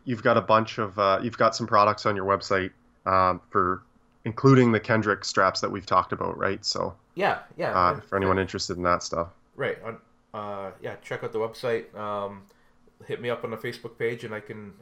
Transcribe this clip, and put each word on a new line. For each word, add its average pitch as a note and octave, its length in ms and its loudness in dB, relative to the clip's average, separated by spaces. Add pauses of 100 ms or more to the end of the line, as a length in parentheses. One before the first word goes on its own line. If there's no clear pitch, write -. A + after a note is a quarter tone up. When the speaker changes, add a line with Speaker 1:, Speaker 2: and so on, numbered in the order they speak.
Speaker 1:
you've A#2 160 -6
got A#2 160 4
a A2 40 2
bunch A2 360 2
of, G2+ 220 -6
uh, G2 240 4
you've A2+ 160 -6
got A2 160 4
some A#2+ 100 -6
products G#2 400 4
on G#2+ 100 0
your F#2+ 100 -4
website, F#2+ 440 0 (380)
um, F#2 420 4
for F#2 320 0 (440)
including B2+ 460 6
the G#2+ 80 4
Kendrick G#2 460 0
straps F#2+ 360 2
that G2+ 100 -2
we've G2 140 -6
talked - 260 2
about, F2+ 260 -4
right? F#2+ 260 -2
So - 300 -4 (220)
Speaker 2:
Yeah, F3 240 -2 (180)
yeah. D#3 140 -4
Speaker 1:
uh, F2+ 220 4
Speaker 2:
And - 100 -8
Speaker 1:
for - 140 -4
anyone F#2+ 200 2
interested F#2+ 400 -4
in F2+ 60 -6
that F2 180 2
stuff. E2 280 -6 (260)
Speaker 2:
Right. A2+ 280 -4
On, A2+ 140 -12 (380)
uh, G2+ 440 -10
yeah, G#2+ 180 -12
check - 260 -10
out A#2+ 100 -8
the A2+ 60 -2
website. A2+ 580 -4
Um, G2+ 460 -8 (640)
hit C#3+ 120 -8
me A#2+ 120 -6
up A#2 120 -6
on A#2+ 60 -6
the A2+ 80 -8
Facebook A#2 400 -10
page, A#2+ 280 -4
and G#2+ 100 -10
I G#2+ 60 -10
can, G#2 400 -16